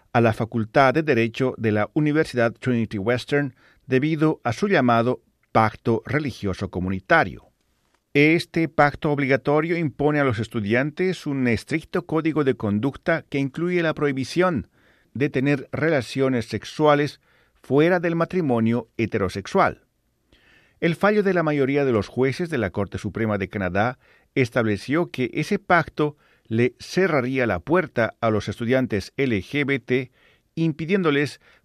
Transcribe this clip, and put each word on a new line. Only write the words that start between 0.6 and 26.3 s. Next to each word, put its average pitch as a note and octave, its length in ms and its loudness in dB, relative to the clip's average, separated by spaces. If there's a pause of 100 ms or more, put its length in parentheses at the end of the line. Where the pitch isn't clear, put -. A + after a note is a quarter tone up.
de D#3 80 2
Derecho B2 560 0
de A2 140 0
la G#2 200 0
Universidad D3 600 0
Trinity A#2 460 -2
Western B2 580 -2 (300)
debido D3+ 580 2
a A#2+ 80 0
su G#3 160 -2
llamado B2 540 2 (280)
pacto A2+ 560 0
religioso G#2 640 -6
comunitario. F#2 800 -2 (640)
Este D#3+ 540 2
pacto D3 420 2
obligatorio C#3+ 680 0
impone D3 440 0
a C#3+ 40 2
los A#2+ 140 0
estudiantes B2 880 -2
un C3+ 220 0
estricto D#3 580 -4
código D#3 380 0
de C3 100 2
conducta A#2+ 720 -2
que C#3+ 100 -4
incluye E3+ 440 -2
la D#3+ 100 0
prohibición D3 760 -2 (460)
de C#3+ 160 -2
tener C#3 420 0
relaciones C3+ 760 -2
sexuales D3 720 0 (340)
fuera D#3+ 440 2
del E3+ 160 -2
matrimonio B2+ 760 0 (100)
heterosexual. G#2 840 -2 (960)
El E3+ 140 0
fallo G#3 300 0
de F#3+ 100 0
la E3+ 80 0
mayoría C#3+ 420 0
de C3 80 2
los G#2 140 2
jueces C3+ 440 -2
de D3+ 80 -4
la G2 120 -2
Corte G2 280 -4
Suprema G#2+ 380 -4
de F#2+ 120 -4
Canadá G2+ 500 -2 (360)
estableció B2 760 0
que B2+ 240 -4
ese D3+ 240 -2
pacto D3+ 580 0 (300)